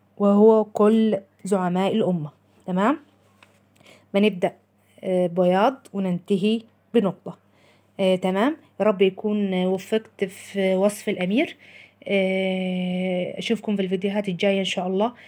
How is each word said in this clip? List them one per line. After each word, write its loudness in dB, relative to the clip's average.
وهو 6
كل 2
زعماء 0
الأمة. -2
تمام، 0
بنبدأ، 0
آه، 2
بياض 2
وننتهي -2
بنقطة. -2
آه، 2
تمام، 0
يا 0
رب 0
يكون 0
وفقت -4
في -2
وصف 0
الأمير. -2
آه، -2
أشوفكم -4
في -2
الفيديوهات -4
الجاية 0
إن -4
شاء -4
الله. -2